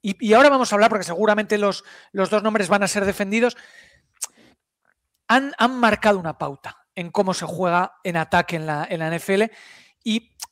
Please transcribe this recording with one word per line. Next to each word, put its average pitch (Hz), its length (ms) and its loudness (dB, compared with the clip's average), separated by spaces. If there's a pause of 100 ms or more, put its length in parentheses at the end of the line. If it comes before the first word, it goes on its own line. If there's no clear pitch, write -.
y, 196 140 -6 (100)
y 208 80 6
ahora 269 160 8
vamos 254 220 0
a 208 40 2
hablar 214 140 4
porque 202 140 -4
seguramente 208 520 0
los, 202 280 -2 (280)
los 190 180 -2
dos 208 120 0
nombres 214 260 0
van 202 140 2
a 190 60 0
ser 202 160 -2
defendidos, 208 520 -2 (1700)
han, 269 300 2
han 254 200 0
marcado 208 400 2
una 165 200 -8
pauta - 460 -10 (100)
en 170 160 -12
cómo 190 240 -2
se 170 120 -8
juega 175 480 -2 (100)
en 175 120 -4
ataque 170 400 0
en 156 100 -6
la, 151 220 -4
en 165 120 -6
la 160 80 -4
N 165 80 -4
F 196 180 -4
L. 220 160 0 (520)
Y 226 300 -4 (200)